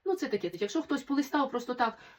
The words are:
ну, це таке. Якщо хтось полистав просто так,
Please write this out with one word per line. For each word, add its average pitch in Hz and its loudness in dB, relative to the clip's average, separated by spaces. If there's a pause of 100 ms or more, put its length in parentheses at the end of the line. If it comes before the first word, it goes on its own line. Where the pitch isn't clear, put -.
ну, 381 2
це 311 -2
таке. 196 0
Якщо 202 0
хтось 269 -2
полистав 277 2
просто 240 -4
так, 233 2 (200)